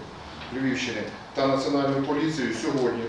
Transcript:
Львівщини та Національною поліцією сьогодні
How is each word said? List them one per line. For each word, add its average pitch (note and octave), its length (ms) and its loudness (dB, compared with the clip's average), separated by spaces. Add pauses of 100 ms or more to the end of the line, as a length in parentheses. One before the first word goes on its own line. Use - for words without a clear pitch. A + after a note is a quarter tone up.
(540)
Львівщини A#2+ 500 0 (300)
та C#3 140 4
Національною C#3 560 2
поліцією D#3 500 0
сьогодні B2 560 0